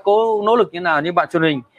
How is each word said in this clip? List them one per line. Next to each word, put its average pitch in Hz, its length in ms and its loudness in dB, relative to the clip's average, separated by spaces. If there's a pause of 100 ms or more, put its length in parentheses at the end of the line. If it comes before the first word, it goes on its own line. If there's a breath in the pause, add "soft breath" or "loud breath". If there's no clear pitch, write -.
cố 214 420 2
nỗ 220 100 2
lực 208 180 2
như 170 60 -10
nào, 165 220 0
như 165 100 -4
bạn 170 200 0
truyền 165 120 0
hình 151 180 0 (180 soft breath)